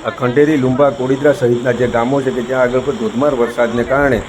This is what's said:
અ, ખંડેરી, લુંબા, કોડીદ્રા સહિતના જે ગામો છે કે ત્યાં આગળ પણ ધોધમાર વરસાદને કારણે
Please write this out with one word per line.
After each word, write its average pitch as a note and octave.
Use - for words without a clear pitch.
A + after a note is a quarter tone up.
અ, A#2
ખંડેરી, D3
લુંબા, C3
કોડીદ્રા C3+
સહિતના A#2+
જે A#2+
ગામો A#2+
છે B2+
કે A#2+
ત્યાં B2+
આગળ B2
પણ C3
ધોધમાર A#2
વરસાદને A#2
કારણે C3